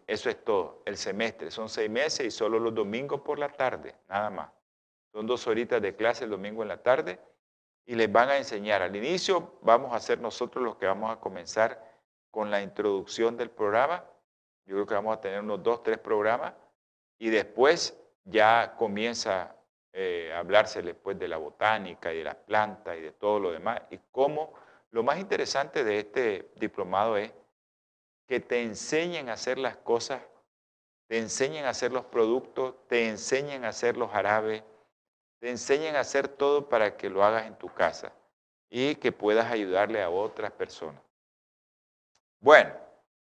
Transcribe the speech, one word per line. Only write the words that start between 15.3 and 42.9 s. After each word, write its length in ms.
unos 240
dos, 180
tres 160
programas 560
y 120
después 680
ya 500
comienza, 800
eh, 420
a 40
hablársele, 540
pues, 240
de 120
la 80
botánica 760
y 40
de 80
las 100
plantas 640
y 40
de 120
todo 260
lo 120
demás. 380
Y 80
cómo, 420
lo 120
más 160
interesante 640
de 160
este 580
diplomado 600
es 160
que 120
te 220
enseñen 680
a 40
hacer 240
las 200
cosas, 440
te 100
enseñen 480
a 40
hacer 220
los 140
productos, 800
te 220
enseñen 560
a 40
hacer 280
los 140
jarabes, 520
te 120
enseñen 440
a 40
hacer 280
todo 400
para 300
que 120
lo 140
hagas 220
en 120
tu 160
casa 380
y 260
que 160
puedas 400
ayudarle 500
a 80
otras 420
personas. 500
Bueno, 340